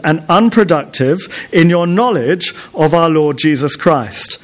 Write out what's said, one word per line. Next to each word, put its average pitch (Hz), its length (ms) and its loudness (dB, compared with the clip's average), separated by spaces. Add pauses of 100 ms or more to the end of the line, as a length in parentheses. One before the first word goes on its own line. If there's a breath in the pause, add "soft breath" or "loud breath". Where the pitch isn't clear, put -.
and 156 240 -2
unproductive 175 1300 0
in 170 160 4
your 175 180 0
knowledge 180 640 -2 (200 loud breath)
of 156 200 2
our 165 160 4
Lord 151 280 0
Jesus 147 400 -2
Christ. 127 640 -2